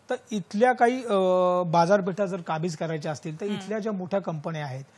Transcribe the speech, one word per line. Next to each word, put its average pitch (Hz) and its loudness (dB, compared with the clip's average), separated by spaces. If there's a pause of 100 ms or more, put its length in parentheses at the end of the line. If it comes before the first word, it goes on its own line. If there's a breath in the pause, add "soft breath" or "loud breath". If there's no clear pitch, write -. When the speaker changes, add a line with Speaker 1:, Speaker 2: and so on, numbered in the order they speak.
(120)
Speaker 1:
तर 254 -2 (160)
इथल्या 214 4
काही, 247 2
अ, 233 -8 (540)
बाजारपेठा 180 2
जर 185 -6
काबीज 160 -4
करायच्या 160 -6
असतील 156 -10
तर 202 -6
Speaker 2:
हम्म. 202 -4
Speaker 1:
इथल्या 202 -8
ज्या 214 -6
मोठ्या 190 -4
कंपन्या 160 -8
आहेत 135 -10 (140)